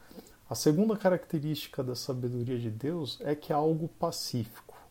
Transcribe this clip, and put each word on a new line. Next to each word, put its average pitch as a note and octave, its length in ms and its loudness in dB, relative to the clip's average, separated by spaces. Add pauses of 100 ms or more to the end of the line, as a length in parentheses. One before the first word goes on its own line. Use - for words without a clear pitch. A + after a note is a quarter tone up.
(500)
A A#2 60 -4
segunda G3 420 4
característica D#3 840 0
da B2+ 140 -4
sabedoria B2 640 -2
de A#2+ 100 -2
Deus C3+ 520 -4
é D3 120 -2
que D3 200 -2
é - 20 2
algo D#3 320 2
pacífico, - 880 -4 (140)